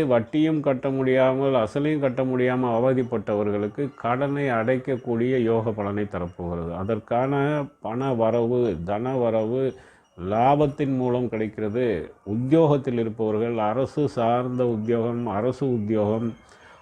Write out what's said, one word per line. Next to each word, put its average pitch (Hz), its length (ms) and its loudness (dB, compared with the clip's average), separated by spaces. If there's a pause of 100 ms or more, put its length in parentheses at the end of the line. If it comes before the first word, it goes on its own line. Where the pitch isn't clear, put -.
வட்டியும் 151 540 2
கட்ட 139 280 0
முடியாமல், 131 640 2
அசலையும் 143 500 0
கட்ட 131 180 0
முடியாமல் 127 520 0
அவதிப்பட்டவர்களுக்கு 110 1080 0 (120)
கடனை 139 540 -2
அடைக்கக்கூடிய 123 840 0 (100)
யோக 113 280 2
பலனை 101 340 -2
தரப்போகிறது. 87 720 -6
அதற்கான 113 580 -2 (480)
பண 127 320 -4
வரவு, 117 480 2 (240)
தன 110 320 -2
வரவு 113 440 0 (560)
லாபத்தின் 135 800 2
மூலம் 123 340 0
கிடைக்கிறது. 110 560 -2 (400)
உத்தியோகத்தில் 131 720 2
இருப்பவர்கள், 110 600 -2
அரசு 120 500 0
சார்ந்த 123 580 0
உத்தியோகம், 117 600 0
அரசு 117 460 -2
உத்தியோகம், 107 540 0 (540)